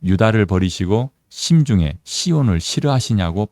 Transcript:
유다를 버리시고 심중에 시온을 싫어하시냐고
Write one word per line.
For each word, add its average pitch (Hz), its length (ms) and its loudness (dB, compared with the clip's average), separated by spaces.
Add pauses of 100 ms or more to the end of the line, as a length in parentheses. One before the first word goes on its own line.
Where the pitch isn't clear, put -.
유다를 107 400 2
버리시고 95 640 -2 (200)
심중에 107 720 0
시온을 139 560 0
싫어하시냐고 107 920 -2